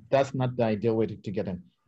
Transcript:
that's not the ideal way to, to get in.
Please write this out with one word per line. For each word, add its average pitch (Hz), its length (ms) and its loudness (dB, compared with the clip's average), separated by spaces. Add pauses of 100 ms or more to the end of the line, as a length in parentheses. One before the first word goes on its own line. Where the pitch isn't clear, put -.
that's 135 260 2
not 127 220 -2
the 120 80 2
ideal 110 320 2
way 113 80 2
to, 101 120 -4
to - 140 -10
get 92 160 -4
in. 92 160 -6 (260)